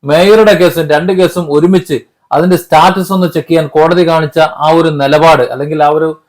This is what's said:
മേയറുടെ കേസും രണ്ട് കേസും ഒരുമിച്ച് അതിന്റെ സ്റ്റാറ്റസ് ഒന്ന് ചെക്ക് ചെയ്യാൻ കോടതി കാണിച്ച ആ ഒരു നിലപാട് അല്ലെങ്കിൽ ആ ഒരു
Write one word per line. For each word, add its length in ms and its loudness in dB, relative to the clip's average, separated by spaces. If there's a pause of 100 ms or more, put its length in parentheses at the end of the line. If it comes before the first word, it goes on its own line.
മേയറുടെ 500 4
കേസും 340 0
രണ്ട് 260 -2
കേസും 400 -2
ഒരുമിച്ച് 460 0 (320)
അതിന്റെ 260 0
സ്റ്റാറ്റസ് 560 0
ഒന്ന് 140 -2
ചെക്ക് 220 -6
ചെയ്യാൻ 180 0
കോടതി 400 0
കാണിച്ച 320 -2
ആ 340 0
ഒരു 160 2
നിലപാട് 540 2
അല്ലെങ്കിൽ 400 -4
ആ 40 2
ഒരു 420 -2